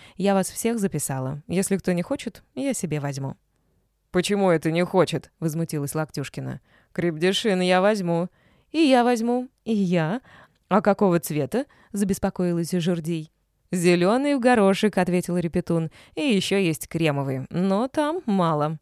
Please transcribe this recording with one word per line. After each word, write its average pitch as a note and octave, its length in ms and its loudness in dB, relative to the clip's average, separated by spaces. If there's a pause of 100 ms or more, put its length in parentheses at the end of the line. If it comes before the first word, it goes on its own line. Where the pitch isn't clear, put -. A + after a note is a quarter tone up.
(180)
Я G3 160 2
вас F#3+ 160 2
всех A#3 300 -4
записала. C#3+ 680 -4
Если F#3 300 -2
кто F3+ 160 -2
не F3 80 -2
хочет, - 420 -8 (120)
я C4+ 180 -4
себе D3+ 260 -6
возьму». C3+ 380 -8 (760)
«Почему F#3+ 380 2
это E3 200 2
не E3+ 140 2
хочет?» F3 560 0
возмутилась D#3 560 -4
Локтюшкина. C#3 640 -8 (320)
«Крепдешин F3+ 720 0
я F3+ 200 4
возьму». F#3 460 0 (440)
«И D4+ 80 -2
я C4 260 6
возьму. B3 420 0 (160)
И A3+ 100 -2
я. F3+ 460 0 (480)
А F#3 140 2
какого G3 400 2
цвета?» D3+ 460 -4 (260)
забеспокоилась F#3 800 -2
Журдий. E3 600 -4 (400)
«Зеленый F#3 640 2
в B3+ 60 -2
горошек», G#3 560 4
ответил F3 400 0
Репетун. E3 520 -2 (260)
«И D#4+ 60 -4
еще G#3+ 360 2
есть E3+ 320 -2
кремовый, C#3 600 -2
но G3 380 0
там D#4 380 -2
мало». D#3+ 560 0